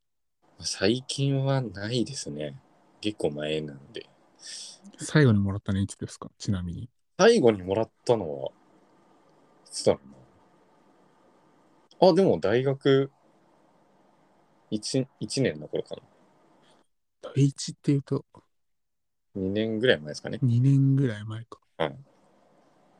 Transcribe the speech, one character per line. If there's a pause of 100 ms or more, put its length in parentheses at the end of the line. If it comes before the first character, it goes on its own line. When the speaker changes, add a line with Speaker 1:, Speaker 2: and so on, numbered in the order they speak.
(640)
Speaker 1:
あ、
最
近
は
な
い
で
す
ね。 (420)
結
構
前
な
ん
で。 (920)
Speaker 2:
最
後
に
も
ら
っ
た
の
い
つ
で
す
か？ (100)
ち
な
み
に。 (280)
Speaker 1:
最
後
に
も
ら
っ (140)
た
の
は、
い (1160)
つ
だ
ろ (2000)
う
な。
あ、
で
も
大
学 (1600)
一、 (140)
一
年
の
頃
か
な。 (1300)
Speaker 2:
第
一
っ
て
い
う
と、 (1080)
Speaker 1:
二
年
ぐ
ら
い
前
で
す
か
ね。
Speaker 2:
二
年
ぐ
ら
い
前
か。 (200)
Speaker 1:
は
い。 (1040)